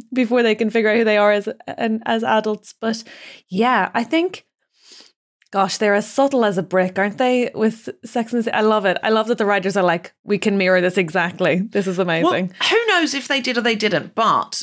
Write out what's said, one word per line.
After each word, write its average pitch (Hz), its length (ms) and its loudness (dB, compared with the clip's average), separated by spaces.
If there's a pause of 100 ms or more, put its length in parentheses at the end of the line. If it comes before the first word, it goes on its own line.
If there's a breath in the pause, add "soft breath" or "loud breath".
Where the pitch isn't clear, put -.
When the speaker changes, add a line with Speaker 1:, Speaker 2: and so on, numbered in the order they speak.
(140)
Speaker 1:
before 247 280 2
they 220 140 2
can 220 160 -2
figure 220 180 2
out 214 80 2
who 233 60 2
they 214 140 2
are 208 140 4
as, 208 160 0 (200)
and 220 400 -4
as 226 160 -2
adults. 214 560 -2
But 226 240 -4 (460 loud breath)
yeah, 208 460 0
I 233 80 0
think, 330 420 -2 (1040 loud breath)
gosh, 196 280 -2
they're 208 180 2
as 208 120 -2
subtle 269 380 2
as 196 140 0
a - 20 0
brick, 185 380 0
aren't 202 180 -2
they, 254 380 2
with 220 340 -2 (160)
Sex 226 260 -6
and 240 100 0
the - 20 -2
City? 226 100 -4
I - 80 2
love 214 240 2
it. 185 160 0
I - 80 -2
love 220 200 0
that 233 100 0
the 214 80 0
writers 196 280 0
are 196 80 2
like, 170 300 -2 (100)
"We 202 140 0
can 202 180 0
mirror 185 260 4
this 180 180 0
exactly. 175 640 0 (100)
This 196 160 -2
is 180 100 -4
amazing." 180 640 0
Speaker 2:
Well, 320 100 -2
who 453 200 2
knows 339 260 0
if 262 120 -8
they 277 140 -2
did 254 160 -4
or 240 40 0
they 226 140 0
didn't, 202 380 -2
but 185 500 0